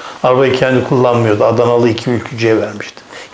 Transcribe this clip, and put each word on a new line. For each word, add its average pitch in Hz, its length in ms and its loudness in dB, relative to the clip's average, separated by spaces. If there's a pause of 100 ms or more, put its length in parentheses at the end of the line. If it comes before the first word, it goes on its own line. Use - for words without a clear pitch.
(220)
Arabayı 127 300 2
kendi 127 320 0
kullanmıyordu. 120 600 2
Adanalı 120 440 2
iki 113 220 -2
ülkücüye 113 500 0
vermişti. 104 400 -10 (320)